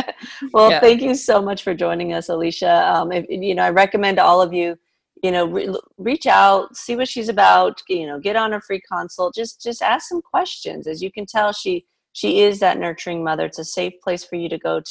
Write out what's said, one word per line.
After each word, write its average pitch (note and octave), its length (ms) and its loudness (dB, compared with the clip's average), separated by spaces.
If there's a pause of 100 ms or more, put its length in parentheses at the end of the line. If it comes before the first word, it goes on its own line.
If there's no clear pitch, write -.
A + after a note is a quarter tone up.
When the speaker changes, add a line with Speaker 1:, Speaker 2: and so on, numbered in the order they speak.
(220)
Speaker 1:
<laughs> - 320 -12
Well, A3 180 6
Speaker 2:
Yeah. D3+ 80 2
Speaker 1:
thank A#3+ 220 6
you B3+ 140 0
so A3 260 2
much G3 220 -6
for F#3 100 -4
joining E3+ 400 -4
us, E3+ 160 -6
Alicia. E3+ 640 2
Um, E3+ 180 0
if, F3+ 180 -4
you F#3 260 -4
know, F3+ 80 2
I F3+ 60 4
recommend G3 500 2
all F3 220 6
of F3 120 0
you, E3+ 240 -2 (460)
you F#3 80 0
know, F3 140 0
re-, F3 220 -4
l-, F#3+ 140 -6 (160)
reach A#3+ 300 -4
out, G3 480 4
see - 200 -8
what B3+ 120 -2
she's A3+ 220 -6
about, F#3 600 4
you E3+ 180 -2
know, C#3+ 120 -10
get G3 160 -4
on A3 180 0
a G#3 80 -6
free F#3+ 200 -8 (100)
consult, F3 440 -6
just, A#3 260 -10
just A#3+ 200 -8
ask A#3+ 280 -2
some E4+ 120 -6
questions. - 680 -6
As D#3+ 140 -8
you F#3+ 100 -8
can G#3 140 -12
tell, G#3 280 -2
she, F3+ 320 -6 (280)
she G3+ 280 0
is G3+ 180 4
that F#3 180 2
nurturing E3+ 460 -6
mother. D#3+ 220 -2
It's E3 140 -10
a D#3+ 60 -10
safe F3+ 280 -6 (100)
place F3+ 220 -4
for - 100 -10
you E3+ 140 -6
to E3 80 -6
go E3 340 -4